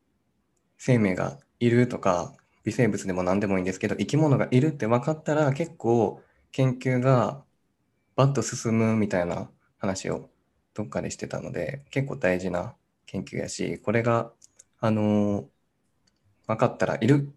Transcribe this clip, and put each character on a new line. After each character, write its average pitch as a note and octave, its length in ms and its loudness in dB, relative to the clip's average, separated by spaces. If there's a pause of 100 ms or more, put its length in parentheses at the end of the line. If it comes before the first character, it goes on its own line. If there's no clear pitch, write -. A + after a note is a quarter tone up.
(760)
生 B2 220 2
命 G2 160 2
が F#2 240 -4 (200)
い A#2+ 120 2
る A#2+ 180 4
と - 100 -6
か、 F2 360 0 (280)
微 G#2+ 100 -4
生 A#2+ 160 2
物 G2 180 -4
で F#2 80 -4
も F#2 80 -2
何 F#2 180 2
で G#2+ 60 -2
も G2 100 0
い F#2 40 2
い - 20 -4
ん - 20 -4
で F#2 80 -2
す - 80 -10
け G#2+ 80 -2
ど、 G#2 80 -2
生 G#2 100 -2
き C#3 120 0
物 D3 180 4
が G#2 140 0
い B2+ 100 6
る D3+ 80 2
っ - 40 2
て A2+ 140 -4
分 A#2+ 160 2
か D#3 100 -2
っ D#3 100 -6
た D#3 120 -2
ら D3 200 2
結 E3 240 -4
構 A2+ 420 2 (320)
研 C3 260 0
究 B2+ 220 0
が B2 420 2 (760)
バ C3+ 120 6
ッ C#3 60 2
と A#2+ 80 0
進 A#2 300 -4
む A2+ 240 2
み G#2+ 120 0
た G2 140 0
い F2 40 0
な F2 220 -6 (300)
話 F#2+ 320 -4
を - 180 -8 (460)
ど G#2+ 100 -6
っ - 60 -10
か F2+ 100 -4
で E2+ 100 -6
し - 60 -10
て - 100 -8
た - 140 -8
の - 120 -10
で、 - 380 -6
結 C#3 160 -2
構 C#3 100 -8
大 F#2 220 0
事 F#2 120 -4
な F2 240 -6 (320)
研 - 180 -8
究 - 140 -8
や D#2+ 100 -6
し、 F2 300 -6
こ - 140 -4
れ A#2 100 2
が、 A#2 280 0 (480)
あ A2+ 120 0
の G#2 540 0
ー、 - 0 - (1040)
分 A2+ 100 -2
か B2 80 4
っ - 100 -2
た - 80 0
ら F#2 160 -2
い A2+ 60 2
る、 C#3+ 300 2